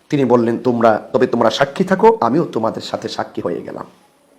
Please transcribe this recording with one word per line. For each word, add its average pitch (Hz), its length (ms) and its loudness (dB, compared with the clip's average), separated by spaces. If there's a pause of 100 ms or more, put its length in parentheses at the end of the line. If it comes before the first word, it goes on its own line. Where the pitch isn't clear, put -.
(100)
তিনি 139 140 0
বললেন, 117 340 2
"তোমরা, 117 540 2
তবে 127 140 2
তোমরা 117 240 2
সাক্ষী - 340 -2
থাকো, 220 360 4
আমিও 135 240 0
তোমাদের 110 380 -4
সাথে - 260 -8
সাক্ষী - 340 -10
হয়ে 92 200 -6
গেলাম।" - 240 -14 (520)